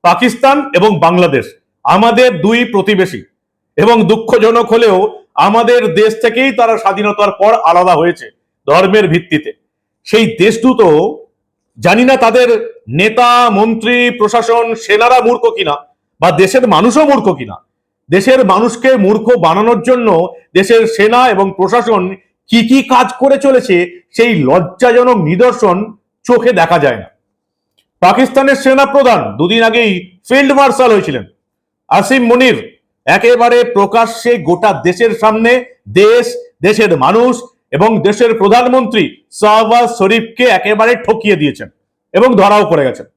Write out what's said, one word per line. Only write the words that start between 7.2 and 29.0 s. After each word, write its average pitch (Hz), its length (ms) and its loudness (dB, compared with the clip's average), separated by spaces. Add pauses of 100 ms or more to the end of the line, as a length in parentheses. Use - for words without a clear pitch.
পর 208 120 2 (180)
আলাদা 175 300 2
হয়েছে 170 260 -2 (420)
ধর্মের 190 460 2
ভিত্তিতে। 156 380 -4 (560)
সেই 220 180 2 (160)
দেশ 220 120 2 (120)
দুটো, 226 220 2 (920)
জানি 190 320 0
না 269 60 4 (100)
তাদের 247 220 2 (520)
নেতা, 226 300 0 (300)
মন্ত্রী, 226 380 -2 (220)
প্রশাসন, 226 460 0 (200)
সেনারা 233 320 2 (100)
মূর্খ 233 160 0 (140)
কিনা 160 180 -4 (460)
বা 170 80 2 (120)
দেশের 247 220 2 (120)
মানুষও 240 360 2
মূর্খ 226 160 0 (120)
কিনা, 104 160 -14 (540)
দেশের 208 300 2 (140)
মানুষকে 233 380 0 (140)
মূর্খ 214 220 0 (180)
বানানোর 214 340 0 (100)
জন্য 247 180 0 (500)
দেশের 226 240 2 (140)
সেনা 220 260 2 (120)
এবং 190 120 0 (120)
প্রশাসন 208 440 -2 (480)
কি 233 100 2 (100)
কি 262 80 4 (160)
কাজ 247 140 0 (140)
করে 277 240 2
চলেছে 247 300 2 (400)
সেই 233 160 0 (180)
লজ্জাজনক 226 680 0 (120)
নিদর্শন 202 480 0 (480)
চোখে 240 260 2 (100)
দেখা 165 220 0
যায় 120 180 -2
না। - 60 -20 (920)
পাকিস্তানের 262 640 2
সেনাপ্রধান 262 580 2 (180)